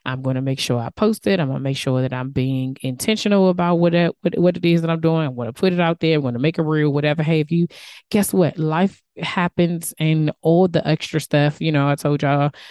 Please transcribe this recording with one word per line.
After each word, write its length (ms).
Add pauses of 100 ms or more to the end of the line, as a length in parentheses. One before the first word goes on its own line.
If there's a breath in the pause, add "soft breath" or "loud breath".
I'm 200
gonna 180
make 180
sure 200
I 100
post 380
it. 120
I'm 100
gonna 100
make 180
sure 240
that 100
I'm 200
being 500
intentional 680
about 260
what 180
it, 280
what, 180
what 180
it 80
is 160
that 80
I'm 100
doing. 280
I'm 80
gonna 180
put 200
it 60
out 200
there. 160
I'm 80
gonna 160
make 180
a 60
reel, 260
whatever 320
have 300
you." 160 (420 loud breath)
Guess 240
what? 240
Life 460 (200)
happens 760
and 320 (100)
all 260
the 200
extra 320
stuff, 420
you 100
know, 160
I 80
told 260
y'all 300 (180 loud breath)